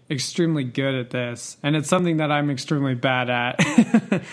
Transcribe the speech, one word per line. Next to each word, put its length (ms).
extremely 540
good 320
at 160
this, 500
and 140
it's 120
something 300
that 140
I'm 180
extremely 460
bad 340
at. 300
<laughs> 720